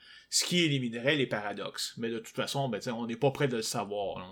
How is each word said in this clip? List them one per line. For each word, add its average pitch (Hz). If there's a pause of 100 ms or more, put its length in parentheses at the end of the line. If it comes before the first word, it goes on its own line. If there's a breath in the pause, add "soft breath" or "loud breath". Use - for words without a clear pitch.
(300 soft breath)
ce -
qui 175
éliminerait 131
les 135
paradoxes. 101
Mais 117
de 113
toute -
façon, 135
ben, 104
t'sais, 127
on 117
n'est 117
pas 135
près 143
de 120
le 110
savoir, 101
là, 92